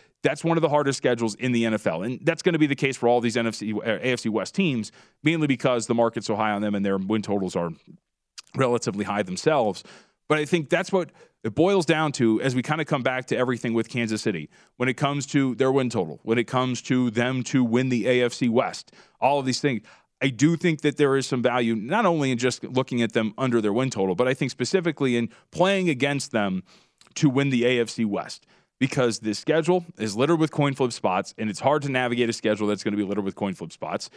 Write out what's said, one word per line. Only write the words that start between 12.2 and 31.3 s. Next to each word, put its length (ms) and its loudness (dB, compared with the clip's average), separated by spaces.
as 120 0
we 80 0
kinda 240 -2
come 160 -2
back 260 -2
to 100 -2
everything 360 -2
with 160 0
Kansas 320 -2
City. 280 -4
When 120 0
it 60 -4
comes 320 -2
to 280 0
their 160 2
win 180 2
total, 340 -4
when 140 0
it 80 0
comes 380 -2
to 260 2
them 340 -2
to 200 2
win 260 2
the 180 0
A 160 4
F 100 0
C 160 0
West, 420 -2
all 200 2
of 60 -4
these 160 -2
things, 200 0
I 80 2
do 260 2
think 260 0
that 140 0
there 220 2
is 100 -2
some 140 -2
value, 340 2
not 300 0
only 260 2
in 60 0
just 260 -2
looking 380 -2
at 100 0
them 260 -2
under 220 2
their 140 0
win 160 0
total, 260 -2
but 120 2
I 60 2
think 180 -4
specifically 640 0
in 120 -2
playing 380 2
against 420 -2
them 320 0
to 140 4
win 200 2
the 160 2
A 160 4
F 80 -2
C 160 -2
West. 400 -6
Because 400 0
the 140 -4
schedule 520 0
is 200 -4
littered 220 2
with 120 0
coin 220 2
flip 180 0
spots, 460 -2